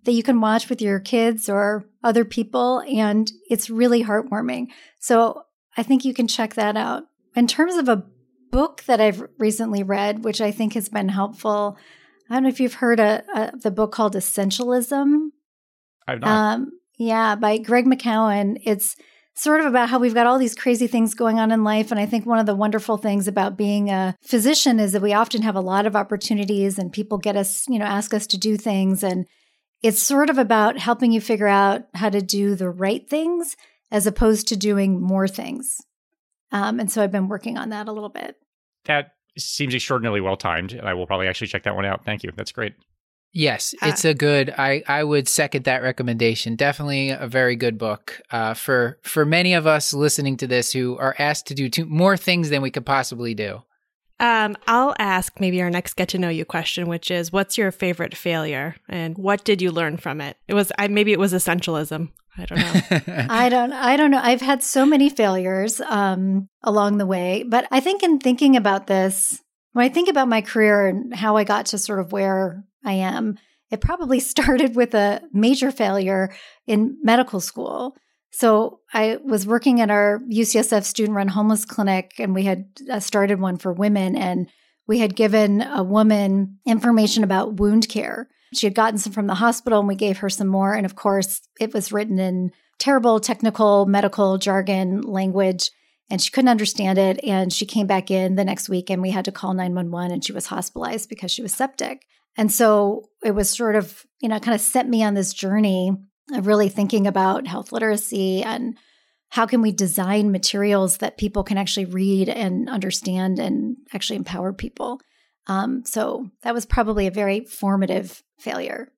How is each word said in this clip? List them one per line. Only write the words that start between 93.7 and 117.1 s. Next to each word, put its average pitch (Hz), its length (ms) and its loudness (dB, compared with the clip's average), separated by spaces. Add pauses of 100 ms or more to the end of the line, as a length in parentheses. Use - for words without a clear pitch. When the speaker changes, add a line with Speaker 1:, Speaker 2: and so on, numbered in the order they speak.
Speaker 1:
medical 196 540 2
jargon 190 600 0
language, 190 680 0 (400)
and 190 100 -2
she - 120 -2
couldn't 254 180 4
understand 202 480 2
it. 190 260 2
And 190 300 0
she 202 140 -4
came 208 200 -2
back 190 220 0
in 185 260 0
the 196 80 2
next 190 240 -4
week, 180 220 -4
and 185 120 -2
we 185 100 -2
had 185 140 -4
to 196 60 -4
call 190 220 -6
nine 180 220 -2
one 175 160 -4
one, 175 200 -6
and - 140 -6
she 208 80 -8
was 202 140 -8
hospitalized 196 600 -8
because - 240 -10
she - 120 -6
was 196 100 -8
septic. - 480 -6 (340)
And 214 160 0
so 214 580 2 (140)
it 220 80 0
was 196 200 0
sort 220 240 0
of, - 320 -4 (140)
you 240 60 -4
know, 220 120 -2
kind 226 160 0
of 214 60 -2
set 254 280 0
me 226 140 2
on 208 100 2
this 190 200 -2
journey 190 580 0 (400)
of 208 160 -2
really 208 220 4
thinking 202 360 0
about 190 420 0
health 196 240 -10
literacy 208 720 -2
and 233 360 -6 (520)
how 233 160 0
can 233 160 2
we 214 100 2
design 196 600 0
materials 196 640 0
that - 200 -6
people 202 260 -2
can 196 140 -2
actually 196 280 -2
read 190 440 0
and 196 400 -2
understand 185 720 -2
and 214 360 -4 (180)
actually 226 220 -6
empower 185 380 -6
people. - 480 -10 (460)
Um, 233 380 -4
so - 440 -6 (140)
that 233 100 -4
was 233 120 -4
probably 208 420 0
a 180 40 -2